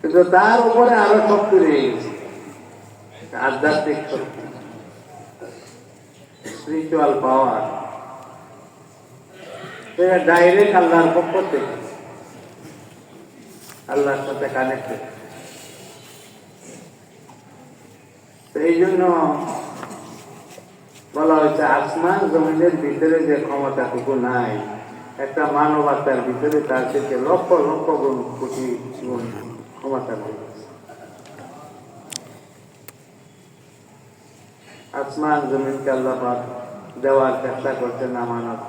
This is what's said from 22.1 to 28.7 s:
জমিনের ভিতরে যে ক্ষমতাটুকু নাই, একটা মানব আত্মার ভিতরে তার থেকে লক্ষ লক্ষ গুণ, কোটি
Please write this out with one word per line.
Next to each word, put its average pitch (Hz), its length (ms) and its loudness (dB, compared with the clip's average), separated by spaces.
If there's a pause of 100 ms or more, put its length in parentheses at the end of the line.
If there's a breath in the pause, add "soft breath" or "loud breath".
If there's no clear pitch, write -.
জমিনের 160 500 2
ভিতরে 147 360 2 (100)
যে 147 80 4 (100)
ক্ষমতাটুকু 131 680 -4 (140)
নাই, 120 260 -2 (720)
একটা 147 180 -4 (140)
মানব 151 360 2
আত্মার 131 360 0
ভিতরে 147 300 0 (120)
তার 131 220 0
থেকে 139 220 -2 (140)
লক্ষ 170 200 0 (200)
লক্ষ 156 180 -4 (140)
গুণ, 135 160 0 (220)
কোটি 127 280 -8 (400)